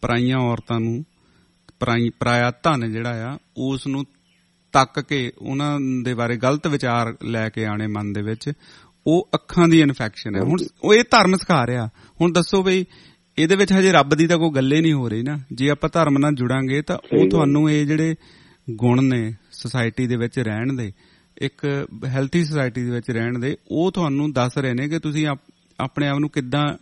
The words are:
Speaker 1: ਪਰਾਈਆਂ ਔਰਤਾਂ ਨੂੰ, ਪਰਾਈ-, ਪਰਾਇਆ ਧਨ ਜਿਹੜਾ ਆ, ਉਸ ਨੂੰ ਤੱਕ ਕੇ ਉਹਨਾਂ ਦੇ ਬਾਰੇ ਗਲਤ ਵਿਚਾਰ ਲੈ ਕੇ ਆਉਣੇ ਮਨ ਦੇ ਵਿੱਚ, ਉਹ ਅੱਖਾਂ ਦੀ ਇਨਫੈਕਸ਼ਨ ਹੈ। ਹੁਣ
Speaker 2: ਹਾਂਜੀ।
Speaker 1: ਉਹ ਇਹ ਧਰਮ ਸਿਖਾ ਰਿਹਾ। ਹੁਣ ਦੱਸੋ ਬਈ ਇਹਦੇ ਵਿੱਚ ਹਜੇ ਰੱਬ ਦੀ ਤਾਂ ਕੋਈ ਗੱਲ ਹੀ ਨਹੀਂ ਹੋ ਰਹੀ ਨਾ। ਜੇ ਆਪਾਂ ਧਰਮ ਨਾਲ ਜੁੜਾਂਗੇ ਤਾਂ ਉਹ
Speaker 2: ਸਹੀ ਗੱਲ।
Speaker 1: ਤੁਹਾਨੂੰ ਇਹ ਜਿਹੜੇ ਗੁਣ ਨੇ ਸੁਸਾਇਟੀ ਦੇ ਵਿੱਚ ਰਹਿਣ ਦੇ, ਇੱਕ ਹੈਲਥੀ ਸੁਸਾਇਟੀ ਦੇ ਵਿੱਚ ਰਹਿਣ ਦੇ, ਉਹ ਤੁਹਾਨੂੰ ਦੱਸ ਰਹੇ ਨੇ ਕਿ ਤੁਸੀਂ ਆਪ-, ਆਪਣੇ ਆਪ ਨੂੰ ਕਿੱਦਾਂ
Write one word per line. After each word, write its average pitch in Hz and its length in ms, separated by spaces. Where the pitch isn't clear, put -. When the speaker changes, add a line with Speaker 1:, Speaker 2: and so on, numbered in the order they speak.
Speaker 1:
ਪਰਾਈਆਂ 123 360
ਔਰਤਾਂ 117 420
ਨੂੰ, 117 260
ਪਰਾਈ-, 117 400
ਪਰਾਇਆ 120 320
ਧਨ 123 400
ਜਿਹੜਾ 117 420
ਆ, 147 40
ਉਸ 131 300
ਨੂੰ 139 160
ਤੱਕ 135 260
ਕੇ 131 380
ਉਹਨਾਂ 143 420
ਦੇ 123 100
ਬਾਰੇ 117 240
ਗਲਤ 139 300
ਵਿਚਾਰ 120 560
ਲੈ 113 260
ਕੇ 110 160
ਆਉਣੇ 107 220
ਮਨ 104 260
ਦੇ 104 80
ਵਿੱਚ, 110 300
ਉਹ 165 280
ਅੱਖਾਂ 170 320
ਦੀ 165 140
ਇਨਫੈਕਸ਼ਨ 117 540
ਹੈ। 98 40
ਹੁਣ 95 100
Speaker 2:
ਹਾਂਜੀ। 175 180
Speaker 1:
ਉਹ 196 100
ਇਹ 233 180
ਧਰਮ 190 240
ਸਿਖਾ 156 320
ਰਿਹਾ। 120 220
ਹੁਣ 170 100
ਦੱਸੋ 180 320
ਬਈ 185 220
ਇਹਦੇ 160 180
ਵਿੱਚ 196 180
ਹਜੇ 190 180
ਰੱਬ 143 180
ਦੀ 160 180
ਤਾਂ 170 100
ਕੋਈ 165 180
ਗੱਲ 135 180
ਹੀ 160 80
ਨਹੀਂ 160 120
ਹੋ 127 160
ਰਹੀ 110 140
ਨਾ। 147 160
ਜੇ 127 180
ਆਪਾਂ 147 240
ਧਰਮ 147 240
ਨਾਲ 147 160
ਜੁੜਾਂਗੇ 131 480
ਤਾਂ 165 140
ਉਹ - 140
Speaker 2:
ਸਹੀ - 100
ਗੱਲ। 190 100
Speaker 1:
ਤੁਹਾਨੂੰ 151 420
ਇਹ 151 140
ਜਿਹੜੇ 156 300
ਗੁਣ 120 320
ਨੇ 120 300
ਸੁਸਾਇਟੀ 120 560
ਦੇ 123 80
ਵਿੱਚ 117 240
ਰਹਿਣ 117 340
ਦੇ, 117 180
ਇੱਕ 139 460
ਹੈਲਥੀ 135 400
ਸੁਸਾਇਟੀ 131 380
ਦੇ 120 80
ਵਿੱਚ 120 200
ਰਹਿਣ 117 280
ਦੇ, 127 180
ਉਹ 175 200
ਤੁਹਾਨੂੰ 147 420
ਦੱਸ 123 240
ਰਹੇ 131 160
ਨੇ 131 140
ਕਿ 160 120
ਤੁਸੀਂ 151 280
ਆਪ-, 139 260
ਆਪਣੇ 143 280
ਆਪ 139 120
ਨੂੰ 151 100
ਕਿੱਦਾਂ 143 520